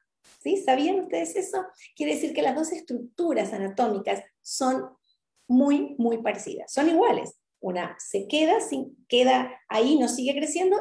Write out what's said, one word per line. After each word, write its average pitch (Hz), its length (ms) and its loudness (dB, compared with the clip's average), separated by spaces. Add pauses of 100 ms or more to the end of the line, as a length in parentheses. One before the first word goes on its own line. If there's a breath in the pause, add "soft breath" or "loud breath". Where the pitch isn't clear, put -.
(400)
¿Sí? 330 160 0
¿Sabían 330 440 2
ustedes 330 340 -4
eso? 381 300 -4 (320 loud breath)
Quiere 302 180 -2
decir 285 180 -4
que 294 100 0
las 262 120 2
dos 320 160 -2
estructuras 247 800 -4
anatómicas 196 720 -2 (180)
son 262 500 -4 (580)
muy, 285 500 4
muy 233 200 0
parecidas, - 540 -6
son 302 160 2
iguales. 339 520 2 (200)
Una 180 380 -6
se - 300 -6
queda, 311 320 4
sin, - 480 -8
queda 254 600 2
ahí, 254 300 4
no 240 100 2
sigue 262 280 -2
creciendo, 339 440 2